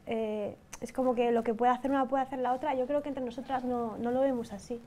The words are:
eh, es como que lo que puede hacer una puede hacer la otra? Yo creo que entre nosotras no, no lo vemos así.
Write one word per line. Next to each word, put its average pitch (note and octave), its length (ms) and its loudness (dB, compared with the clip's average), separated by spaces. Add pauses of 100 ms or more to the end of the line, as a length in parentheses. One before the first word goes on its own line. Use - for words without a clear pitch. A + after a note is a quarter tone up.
eh, G#3+ 500 -2 (240)
es A#3+ 120 -8
como B3+ 220 2
que A#3+ 160 4
lo A#3 140 4
que A#3 100 2
puede A#3+ 160 4
hacer B3 220 2
una C4+ 160 2
puede C4+ 160 2
hacer C4 160 -6
la B3 120 2
otra? C4+ 220 0
Yo B3+ 140 0
creo D4 140 2
que D4 80 -6
entre C4 140 -4
nosotras B3+ 400 -4
no, A#3+ 320 -2
no A#3 140 -2
lo C4 120 4
vemos B3+ 300 0
así. A#3 340 -8